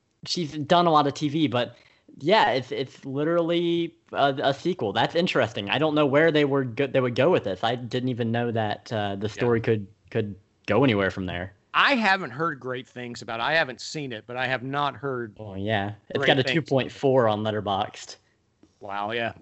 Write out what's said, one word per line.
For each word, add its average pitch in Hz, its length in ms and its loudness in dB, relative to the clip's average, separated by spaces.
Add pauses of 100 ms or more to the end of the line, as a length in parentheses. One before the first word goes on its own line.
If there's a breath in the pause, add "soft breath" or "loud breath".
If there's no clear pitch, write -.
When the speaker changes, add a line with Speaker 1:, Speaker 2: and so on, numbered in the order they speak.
(260)
Speaker 1:
She's 160 260 -4
done 175 340 4
a 165 40 4
lot 147 160 6
of 139 80 0
T 151 140 -2
V, 147 200 2
but 120 280 -2 (440 soft breath)
yeah, 170 320 4
it's, 131 180 -2
it's 127 340 -8
literally 170 880 0 (200)
a, 135 280 2
a 135 140 2
sequel. 127 380 -2
That's 123 240 0
interesting. 120 520 0
I 117 100 0
don't 151 180 2
know 151 100 4
where 151 240 4
they 151 140 4
were 139 180 0
go-, 127 240 -2
they 131 140 0
would 123 160 -2
go 131 120 4
with 170 140 4
this. 98 220 -4
I 120 100 0
didn't 123 340 -4
even 117 220 -2
know 120 220 -2
that, 107 400 -4
uh, 101 240 -2
the 101 100 -4
Speaker 2:
Yeah. 107 60 -6
Speaker 1:
story 117 280 0
could, 113 280 0 (240)
could 104 240 -4 (300)
go 110 180 4
anywhere 101 260 4
from 95 160 -6
there. 87 260 -8 (220)
Speaker 2:
I 226 220 4
haven't 190 340 2
heard 143 300 -4
great 127 260 -8
things 120 340 -12
about 117 200 -8
it. - 20 -2
I 143 120 0
haven't 139 260 0
seen 139 320 -10
it, 107 160 -10
but 123 80 -10
I 127 100 -2
have 127 160 -2
not 139 320 -2
heard 120 460 -6
Speaker 1:
Oh 101 160 -12
yeah, 101 380 0 (140)
it's - 100 -4
Speaker 2:
great 139 100 2
Speaker 1:
got 139 100 4
a 127 60 0
Speaker 2:
things. 131 100 0
Speaker 1:
two 120 80 0
point 131 300 0
four 131 340 4
on 107 160 2
Letterboxd. 104 720 -4 (640)
Speaker 2:
Wow, 101 320 -8
yeah, 117 320 -4